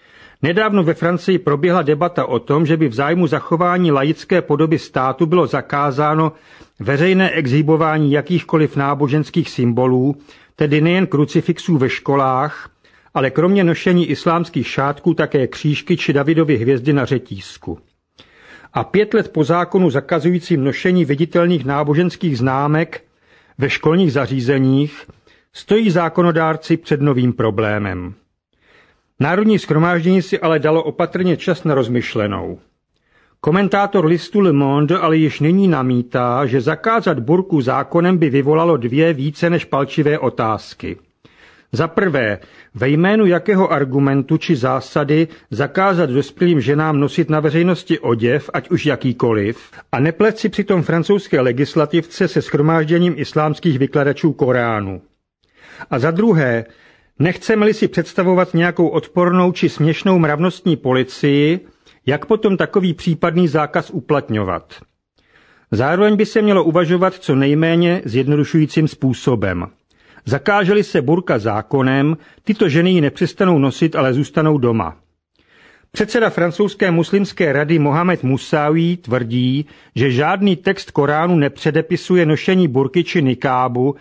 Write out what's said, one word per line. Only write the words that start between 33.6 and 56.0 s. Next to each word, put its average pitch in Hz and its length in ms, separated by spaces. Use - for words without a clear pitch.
listu 170 340
Le 185 140
Monde 143 440
ale 160 200
již 156 220
nyní 185 280
namítá, 127 800
že 127 160
zakázat 160 580
burku 160 420
zákonem 139 560
by 156 120
vyvolalo 151 480
dvě 139 360
více 147 360
než 170 160
palčivé 143 540
otázky. 110 800
Za 147 160
prvé, 143 520
ve 120 160
jménu 190 360
jakého 180 460
argumentu 139 640
či 165 180
zásady 135 720
zakázat 170 580
dospělým 143 520
ženám 151 380
nosit 143 300
na 156 100
veřejnosti 165 600
oděv, 120 540
ať 139 160
už - 160
jakýkoliv, 117 880
a 120 80
neplet 208 400
si 214 100
přitom 196 340
francouzské 165 580
legislativce 147 880
se 165 140
shromážděním 160 760
islámských 151 640
vykladačů 139 540
Koránu. 113 680
A 135 100
za 151 120